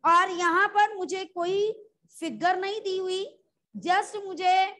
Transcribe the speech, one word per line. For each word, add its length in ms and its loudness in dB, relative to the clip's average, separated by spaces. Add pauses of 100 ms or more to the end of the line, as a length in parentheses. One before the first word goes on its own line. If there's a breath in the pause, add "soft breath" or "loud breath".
और 260 4
यहाँ 380 2
पर 280 2
मुझे 300 -6
कोई 460 -2 (440)
figure 440 -2
नहीं 220 -4
दी 160 -4
हुई, 260 -4 (520)
just 400 -2 (100)
मुझे 300 0 (240)